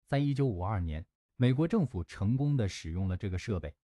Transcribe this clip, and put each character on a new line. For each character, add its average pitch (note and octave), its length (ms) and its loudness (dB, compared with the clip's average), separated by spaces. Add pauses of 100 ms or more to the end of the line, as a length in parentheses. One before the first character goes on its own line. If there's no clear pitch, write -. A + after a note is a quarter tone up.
在 C#3+ 140 0
一 C#3+ 140 2
九 C#3 120 2
五 G2 160 -2
二 F#2+ 200 0
年， D#2 220 -4 (340)
美 B2 160 6
国 D3+ 120 2
政 F3 220 2
府 F2+ 160 -4
成 - 320 0
功 C#3+ 220 2
地 A2 100 2
使 - 240 -8
用 F#2 160 -2
了 F#2 80 0
这 G2 140 -4
个 F2+ 100 -2
设 G#2 200 -2
备， D#2 140 -8 (220)